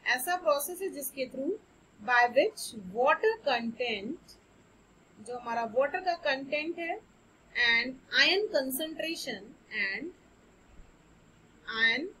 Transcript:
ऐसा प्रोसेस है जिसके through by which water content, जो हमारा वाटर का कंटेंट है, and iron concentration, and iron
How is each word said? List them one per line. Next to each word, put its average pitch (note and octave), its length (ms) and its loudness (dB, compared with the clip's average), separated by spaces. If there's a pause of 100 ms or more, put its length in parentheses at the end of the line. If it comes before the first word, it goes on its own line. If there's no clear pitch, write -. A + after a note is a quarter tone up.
ऐसा C4 300 0
प्रोसेस E4 460 0
है G4 60 -4
जिसके C#4 420 -6
through C4+ 220 -4 (480)
by A#3+ 280 4
which C#4+ 340 2 (340)
water D#4 360 4 (160)
content, A#3 840 -4 (920)
जो A#3+ 120 -8
हमारा A#3 260 -2
वाटर C4 360 2
का F#4 140 0
कंटेंट D4+ 640 -2
है, E4+ 220 -4 (680)
and A#3 260 2 (300)
iron F#4 240 4 (100)
concentration, C#4+ 880 -4 (380)
and G3+ 260 -4 (1700)
iron A#3+ 260 2 (120)